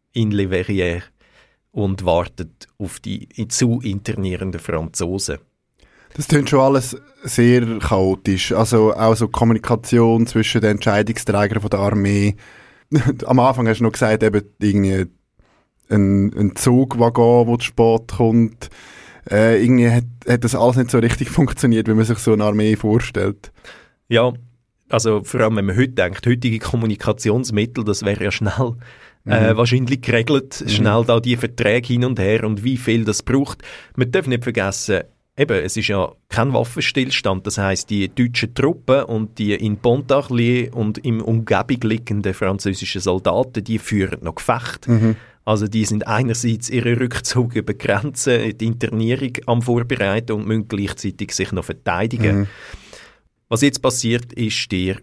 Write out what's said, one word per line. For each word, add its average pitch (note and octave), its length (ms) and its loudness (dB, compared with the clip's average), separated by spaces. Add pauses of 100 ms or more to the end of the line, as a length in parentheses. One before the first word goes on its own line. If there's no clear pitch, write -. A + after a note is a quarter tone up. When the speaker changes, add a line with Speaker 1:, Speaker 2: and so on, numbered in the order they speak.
(120)
Speaker 1:
in A2+ 180 0
Le G2 180 0
Verrières F2+ 540 -2 (680)
und F#2+ 340 -4
wartet E2+ 640 -2 (120)
auf F#2+ 220 -10
die G2+ 280 -10 (200)
zu A#2+ 320 0
internierenden G2 800 -6
Franzosen. E2 800 -4 (800)
Speaker 2:
Das D3+ 100 -6
klingt D3 220 2
schon C#3+ 120 4
alles C3+ 360 2 (260)
sehr A#2+ 580 4
chaotisch. F#2+ 720 0
Also A2 420 4
auch A2+ 200 4
so A2 140 0
Kommunikation A#2 960 2
zwischen A2 360 0
den G#2+ 100 4
Entscheidungsträgern G#2 880 0
von G2+ 100 -4
der G2 100 0
Armee. G2+ 540 2 (560)
<laughs> C3 360 0
Am B2+ 120 2
Anfang B2+ 300 2
hast A2 100 2
du A#2 60 2
noch A2 80 2
gesagt, A2 300 0
eben G#2 200 2 (160)
irgendwie G2 480 2 (840)
ein, G2 440 4
ein G#2 220 0
Zugwaggon, A#2+ 880 4
der A#2+ 120 0
zu A#2+ 80 -6
spät A2+ 500 2
kommt. A#2 540 2 (600)
Äh, A2 320 4
irgendwie A#2+ 280 4
hat, A#2+ 140 2 (220)
hat A#2+ 180 2
das A#2 100 0
alles A#2 220 4
nicht B2+ 140 0
so B2+ 80 4
richtig A#2 300 0
<laughs> - 20 -10
funktioniert, A#2+ 560 2
wie A2 80 2
man A2 120 4
sich A2+ 120 0
so - 140 2
eine G#2+ 120 2
Armee G#2+ 320 2
vorstellt. G#2 760 -2 (560)
Speaker 1:
Ja, A#2+ 240 2 (560)
also A2 340 2
vor - 180 -4
allem, A2 160 2
wenn G2 100 0
man F#2+ 100 0
heute B2+ 140 2
denkt, F#2+ 360 -2
heutige A#2+ 320 0
Kommunikationsmittel, A2+ 1300 -2
das G#2 200 -2
wäre G2+ 200 -2
ja G2+ 60 -2
schnell, A#2 460 -2 (500)
äh, A2 260 4
Speaker 2:
Mhm. G#2+ 60 0
Speaker 1:
wahrscheinlich B2 420 0
geregelt, B2 640 0
Speaker 2:
Mhm. A2 60 -10
Speaker 1:
schnell G#2+ 340 2
da A#2 160 2
die B2 160 0
Verträge A#2+ 520 0
hin B2 180 0
und B2 120 -4
her G#2+ 260 2
und G#2+ 200 -4
wie B2+ 140 -2
viel A2+ 260 0
das G#2+ 180 -2
braucht. C#3 380 -2 (360)
Man B2 140 0
darf F#3 160 0
nicht B2 180 -2
vergessen, G2+ 580 -2 (340)
eben, A#2 260 0
es F2+ 140 -4
ist - 120 -2
ja F#2+ 220 -2 (200)
kein B2+ 240 0
Waffenstillstand, A#2+ 920 -2
das G#2 120 -6
heisst, G2 320 -2
die G2+ 180 -2
deutschen A#2+ 460 -2
Truppen C#3 500 0
und A2 340 -6
die G#2 160 0
in G#2+ 220 -2
Pontarlier A#2+ 960 0
und G#2+ 300 -4
im A2+ 160 -2
Umgebung A2+ 640 0
liegenden G#2+ 500 -2
französischen F#2+ 680 -4
Soldaten, F#2+ 600 -2
die A2 160 -4
führen F#2+ 440 -2
noch D#2+ 140 -8
Gefechte. - 540 -4
Speaker 2:
Mhm. A2 260 2 (280)
Speaker 1:
Also G#2+ 220 0
die G#2+ 200 0
sind G#2+ 200 -4
einerseits A2+ 600 -2
ihren A#2+ 300 -2
Rückzug A#2+ 560 -2
über A2 180 -4
die - 60 -10
Grenzen, A2+ 800 -2
die A2 80 -4
Internierung A#2 640 -2 (140)
am A#2+ 160 2
Vorbereiten A#2 720 -2
und G#2+ 140 -4
müssen A2 220 -2
gleichzeitig G2 640 -6
sich F#2 200 -4
noch F2+ 120 -4
verteidigen. G2+ 760 -2
Speaker 2:
Mhm. G2+ 60 -2 (1040)
Speaker 1:
Was A#2 140 -2
jetzt C#3+ 180 2
passiert, A#2+ 540 -2
ist - 360 -6
dir F#2 320 -2